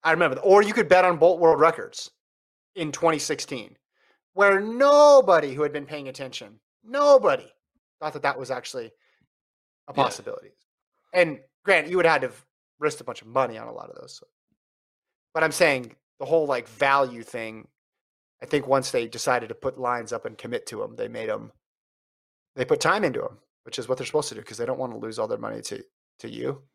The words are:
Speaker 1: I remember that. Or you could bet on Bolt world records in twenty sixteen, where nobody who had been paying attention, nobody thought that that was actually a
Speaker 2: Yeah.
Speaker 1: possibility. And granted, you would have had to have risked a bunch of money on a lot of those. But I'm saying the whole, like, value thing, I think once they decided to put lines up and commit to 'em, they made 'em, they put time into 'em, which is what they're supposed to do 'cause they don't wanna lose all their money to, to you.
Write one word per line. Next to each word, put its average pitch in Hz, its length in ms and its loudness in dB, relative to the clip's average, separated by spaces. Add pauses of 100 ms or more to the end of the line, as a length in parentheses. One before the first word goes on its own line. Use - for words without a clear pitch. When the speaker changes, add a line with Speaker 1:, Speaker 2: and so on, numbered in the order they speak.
Speaker 1:
I 160 80 0
remember 160 240 0
that. 127 60 -10
Or 196 200 8
you 208 120 0
could 208 140 0
bet 185 180 6
on 175 120 2
Bolt 165 220 4
world 160 200 4
records - 500 0 (680)
in 156 160 -6
twenty 160 280 0
sixteen, 135 580 -8 (560)
where 196 260 4
nobody 226 920 6
who 147 100 -2
had 147 100 -4
been 143 120 -8
paying 147 220 -12
attention, 123 520 -14 (240)
nobody 254 680 4 (480)
thought 151 140 -10
that 143 100 -12
that 139 160 -2
was 127 120 -12
actually 123 340 -10 (1040)
a 139 80 -18
Speaker 2:
Yeah. 143 80 2
Speaker 1:
possibility. - 480 -8 (640)
And 170 260 2 (260)
granted, 170 260 0
you 185 60 -2
would 175 80 2
have 160 80 4
had 139 80 0
to 127 60 -6
have - 180 -16 (340)
risked 147 220 -4
a - 20 -20
bunch 117 180 -14
of 110 60 -20
money 120 300 -2
on 113 100 -16
a 117 60 -16
lot - 160 -16
of - 80 -20
those. - 260 -20 (1080)
But 160 100 0
I'm 156 80 0
saying 135 440 0 (240)
the 135 60 -10
whole, 156 220 2
like, 123 200 -4
value 127 560 0
thing, 110 440 -14 (760)
I 127 40 -16
think 143 220 -4
once 131 240 0
they 117 160 -4
decided 120 420 -4
to 113 60 -10
put - 240 -10
lines 120 340 -6
up 113 120 -10
and 113 120 -14
commit 120 300 -10
to 107 160 -10
'em, 110 120 -14
they 110 120 -10
made 113 220 -12
'em, 107 220 -10 (1040)
they 127 100 -4
put 151 140 0
time 175 240 0
into 135 200 -4
'em, - 160 -12 (240)
which - 140 -16
is 117 100 -12
what 127 100 -2
they're 127 100 -10
supposed 151 220 -4
to 117 60 -16
do 104 60 -16
'cause 110 160 -18
they 117 80 -6
don't 127 140 -8
wanna 120 180 -8
lose 113 220 -12
all 110 80 -4
their 113 100 -6
money 110 260 -10
to, - 200 -14 (360)
to 117 100 -14
you. 123 340 -10 (120)